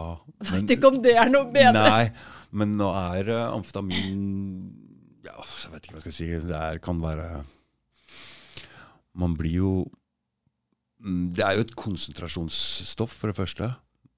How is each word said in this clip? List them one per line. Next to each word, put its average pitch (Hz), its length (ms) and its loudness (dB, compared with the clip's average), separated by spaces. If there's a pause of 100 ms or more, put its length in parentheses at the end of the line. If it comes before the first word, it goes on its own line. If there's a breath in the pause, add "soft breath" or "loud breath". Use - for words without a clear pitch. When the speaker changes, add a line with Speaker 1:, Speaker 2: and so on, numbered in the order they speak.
(280)
Speaker 1:
Jeg - 240 -12
Speaker 2:
men 185 160 0
Speaker 1:
vet - 100 4
ikke 277 100 6
om 269 140 6
det 240 160 8
er 233 140 6
noe 277 180 4
bedre. 254 240 8
Speaker 2:
Nei, 117 380 6 (400 loud breath)
men 104 260 0
nå 101 160 2
er, 95 400 -2
eh, 117 160 -2
amfetamin, 98 720 -4 (1040)
ja, - 160 -18
jeg - 320 -14
vet 76 140 -18
ikke - 80 -20
hva - 20 -16
jeg 78 80 -16
skal 80 80 -10
si, 82 140 -6 (180)
det 85 100 -4
er, 80 240 -6
kan 87 220 -4
være, 80 240 -6 (1900 loud breath)
man 87 200 0
blir 82 200 -2
jo, 95 160 2 (1300)
mm, 90 220 -2 (100)
det 104 140 0
er 98 100 2
jo 113 80 2
et - 100 -10
konsentrasjonsstoff - 1400 -6
for 107 140 -4
det - 80 -6
første, 101 320 -4 (460)